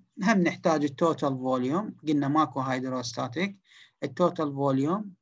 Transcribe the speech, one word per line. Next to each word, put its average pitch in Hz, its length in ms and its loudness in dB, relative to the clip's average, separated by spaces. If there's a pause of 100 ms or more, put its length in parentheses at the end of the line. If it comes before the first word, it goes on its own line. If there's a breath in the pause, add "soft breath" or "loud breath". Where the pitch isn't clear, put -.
(240)
هم 202 180 4
نحتاج 156 420 2
التوتال 143 540 0
volume، 131 580 -2 (120)
قلنا 143 200 2
ماكو 147 340 2
hydrostatic. 131 960 -4 (460 soft breath)
التوتال 160 500 0
volume 139 680 0